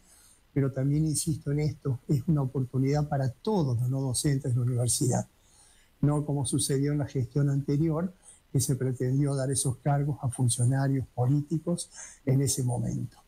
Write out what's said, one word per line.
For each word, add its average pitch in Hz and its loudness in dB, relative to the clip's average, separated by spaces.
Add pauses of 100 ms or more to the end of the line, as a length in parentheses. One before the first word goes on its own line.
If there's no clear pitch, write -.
(540)
pero 135 0
también 143 0
insisto 143 -2
en 147 0
esto, 147 -2
es 147 2
una 151 4
oportunidad 135 0
para 135 0
todos 139 0
los 123 -2
no 135 0
docentes 135 0
de 120 2
la 123 0
universidad, 123 0 (760)
no 147 2
como 143 -2
sucedió 143 0
en 147 0
la 139 -2
gestión 143 0
anterior, 151 0 (380)
que 131 2
se 139 0
pretendió 131 0
dar 135 -2
esos 131 -2
cargos 143 0
a 127 -2
funcionarios 131 0
políticos 147 -2 (360)
en 135 2
ese 135 -2
momento. 120 -4 (100)